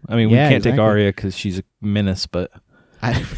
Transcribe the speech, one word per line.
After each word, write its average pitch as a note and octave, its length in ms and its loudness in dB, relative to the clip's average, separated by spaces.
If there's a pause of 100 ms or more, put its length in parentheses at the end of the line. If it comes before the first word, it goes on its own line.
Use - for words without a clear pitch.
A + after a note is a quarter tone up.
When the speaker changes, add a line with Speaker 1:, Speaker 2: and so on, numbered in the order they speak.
Speaker 1:
I A2 80 -2
mean, A2+ 120 2
we A2 80 4
Speaker 2:
Yeah, D3 140 4
Speaker 1:
can't G#2 120 2
take A2+ 120 2
Speaker 2:
exactly. A2 100 2
Speaker 1:
Aria G#2 300 4
'cause G2 200 -6
she's F#2 260 -6
a - 20 -8 (180)
menace, G2+ 460 -2
but F2 240 -6 (500)
Speaker 2:
I, - 240 -2 (140)